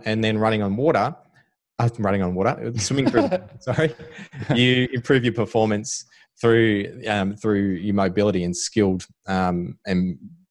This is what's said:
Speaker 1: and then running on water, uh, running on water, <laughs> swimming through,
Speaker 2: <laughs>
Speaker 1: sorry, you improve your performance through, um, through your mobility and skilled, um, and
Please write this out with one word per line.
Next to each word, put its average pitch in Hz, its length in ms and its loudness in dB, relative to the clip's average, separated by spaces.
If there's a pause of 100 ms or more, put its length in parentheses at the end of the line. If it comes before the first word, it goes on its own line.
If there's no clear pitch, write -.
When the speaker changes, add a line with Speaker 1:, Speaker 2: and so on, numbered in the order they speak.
Speaker 1:
and 110 180 -2
then 110 160 0
running 110 240 0
on 98 140 -2
water, 135 400 0 (640)
uh, 120 100 2 (100)
running 101 240 0
on 90 120 -2
water, 113 400 -2
<laughs> - 20 -8
swimming 131 340 0
through, 226 180 2 (160)
Speaker 2:
<laughs> - 160 -20
Speaker 1:
sorry, 156 340 -2 (600)
you 127 380 4
improve 127 320 2
your 120 80 2
performance 107 720 -2 (360)
through, 113 680 2
um, 101 280 0
through 101 340 0
your 95 240 -2
mobility 98 500 0
and 87 120 -2
skilled, 95 500 0 (200)
um, 90 600 -2
and 90 320 -2 (320)